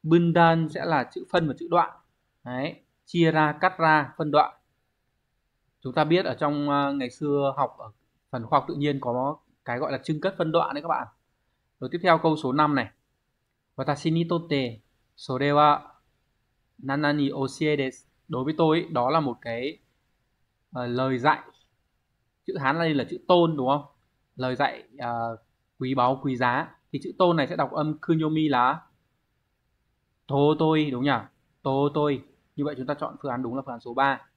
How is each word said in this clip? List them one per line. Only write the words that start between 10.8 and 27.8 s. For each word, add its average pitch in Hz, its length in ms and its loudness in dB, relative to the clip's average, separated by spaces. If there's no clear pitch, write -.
các 165 60 -10
bạn. 127 200 -4
Rồi 131 120 -8
tiếp 175 100 -6
theo 165 160 6
câu 160 180 2
số 131 160 -4
năm 147 220 2
này. 113 160 -2
Watashi 143 380 -2
ni 165 140 0
totte, 143 520 -4
sore 135 340 -2
wa 147 300 4
nana 143 340 -2
ni 143 200 0
oshie 143 440 -2
desu. 131 320 -6
Đối 127 160 -6
với 156 120 -4
tôi, 165 360 2
đó 127 180 0
là 160 100 2
một 127 200 -4
cái, 120 380 -8
ờ, 123 140 -6
lời 127 320 -2
dạy. 143 240 2
Chữ - 120 -6
Hán 139 200 0
đây 160 160 2
là 127 160 0
chữ - 80 -8
tôn 170 280 4
đúng 127 120 0
không? 139 160 2
Lời 127 200 -4
dạy, - 280 -2
ờ, 117 380 -4
quý 131 160 -2
báu, 127 280 2
quý 131 140 -2
giá. 127 380 -2
Thì 143 100 -6
chữ 180 160 -10
tôn 175 180 4
này 139 100 2
sẽ 170 100 -6
đọc 143 160 -2
âm 151 260 -2